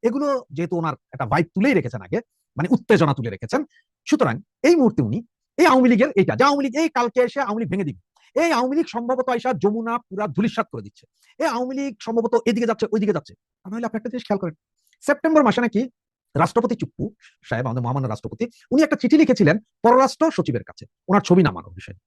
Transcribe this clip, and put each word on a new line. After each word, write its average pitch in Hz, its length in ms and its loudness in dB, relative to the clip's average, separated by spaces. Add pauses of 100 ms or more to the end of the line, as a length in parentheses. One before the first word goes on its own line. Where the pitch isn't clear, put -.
এগুলো 269 480 0
যেহেতু 170 260 -4
ওনার 160 180 -4 (180)
একটা 131 140 -6
ভাইব 156 280 0
তুলেই 247 200 2
রেখেছেন 120 280 -2
আগে, 110 180 -4 (360)
মানে 170 140 -2
উত্তেজনা 165 440 2
তুলে 117 160 -6
রেখেছেন। 247 340 -4 (400)
সুতরাং 233 360 0 (220)
এই 339 140 6
মুহূর্তে 240 260 2
উনি 127 200 -2 (340)
এই 339 100 4
আওয়ামী 262 220 6
লীগের 247 260 4
এইটা, 185 220 0
যে 233 80 2
আওয়ামী 285 200 2
লীগ 262 120 -4
এই 320 120 2
কালকে 240 320 -2
এসে 247 200 0
আওয়ামী 220 220 -2
লীগ 170 80 -4
ভেঙে 190 140 -2
দিবে, 127 160 -8 (400)
এই 330 120 2
আওয়ামী 254 240 0
লীগ 330 100 0
সম্ভবত 247 420 -4
আইসা 247 240 -2
যমুনা 226 460 -2
পুরা 208 280 -6
ধূলিসাৎ 208 460 -2
করে 113 100 -10
দিচ্ছে, - 240 -20 (320)
এই 311 80 -2
আওয়ামী 254 280 -2
লীগ 277 260 -6
সম্ভবত 233 460 -2
এদিকে 233 200 0
যাচ্ছে 220 260 -2
ওইদিকে 214 200 0
যাচ্ছে। 131 220 -6
তাহলে - 520 -12
আপনি 220 100 -6
একটা 226 120 -8
জিনিস 247 180 -10
খেয়াল 202 120 -2
করেন, 170 160 -8 (460)
সেপ্টেম্বর 302 420 2
মাসে 240 180 2
নাকি 240 280 0 (480)
রাষ্ট্রপতি 175 380 0
চুপ্পু - 400 -8 (280)
সাহেব, 120 240 -4
আমাদের 120 160 -2
মহামান্য 131 260 -2
রাষ্ট্রপতি, 110 420 -6 (200)
উনি 277 120 4
একটা 302 140 0
চিঠি 285 220 2
লিখেছিলেন 214 400 4 (240)
পররাষ্ট্র 262 480 4
সচিবের 131 340 -4
কাছে - 220 -20 (220)
ওনার 196 120 4
ছবি 185 220 4
নামানোর 107 300 -2
বিষয়ে। - 240 -18 (100)